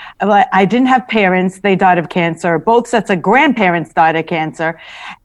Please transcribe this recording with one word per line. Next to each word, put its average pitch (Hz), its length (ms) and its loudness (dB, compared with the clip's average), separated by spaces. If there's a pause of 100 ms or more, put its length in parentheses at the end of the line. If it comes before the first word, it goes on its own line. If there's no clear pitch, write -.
(220)
uh, 202 320 2
I 190 100 2
didn't 247 240 2
have 254 220 2
parents. 185 500 0
They 196 160 0
died 180 220 2
of 160 100 -2
cancer. 170 500 -2
Both 233 300 0
sets 226 220 -2
of 185 120 -2
grandparents 196 720 0
died 160 220 2
of 160 100 -4
cancer. 160 540 -6 (460)